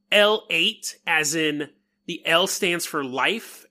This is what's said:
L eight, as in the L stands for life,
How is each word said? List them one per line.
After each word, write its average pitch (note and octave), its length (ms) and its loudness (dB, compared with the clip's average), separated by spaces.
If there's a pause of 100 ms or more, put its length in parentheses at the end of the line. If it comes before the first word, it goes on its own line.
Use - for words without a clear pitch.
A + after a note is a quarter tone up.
(120)
L G#3 380 4
eight, F3 540 -2
as D#3 300 0
in D3+ 360 -2 (360)
the F3 180 -10
L E3+ 220 2
stands F3 400 -2
for D3+ 180 -4
life, C3+ 680 -4